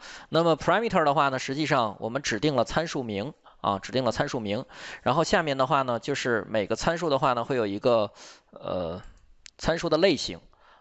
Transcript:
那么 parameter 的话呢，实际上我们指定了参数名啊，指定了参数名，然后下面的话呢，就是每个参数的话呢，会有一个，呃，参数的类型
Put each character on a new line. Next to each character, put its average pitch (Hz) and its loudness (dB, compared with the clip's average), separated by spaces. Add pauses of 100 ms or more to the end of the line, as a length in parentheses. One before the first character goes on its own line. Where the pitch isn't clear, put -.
(300)
那 160 2
么 165 4
parameter 190 2
的 143 4
话 143 4
呢， 131 0
实 135 -6
际 151 -2
上 120 2
我 110 -4
们 131 -4
指 107 -4
定 147 2
了 117 4
参 160 -2
数 156 -6
名 110 -6 (280)
啊， 98 0
指 - -10
定 131 0
了 113 4
参 143 0
数 139 -6
名， 107 -4 (380)
然 123 2
后 160 4
下 180 2
面 143 -2
的 135 4
话 139 2
呢， 120 -2
就 139 -4
是 117 0
每 104 0
个 113 -2
参 165 0
数 165 -2
的 135 4
话 131 2
呢， 117 -2
会 135 0
有 113 2
一 101 -4
个， 113 4 (420)
呃， 90 -6 (560)
参 165 -2
数 165 -4
的 156 4
类 175 4
型 87 -8 (400)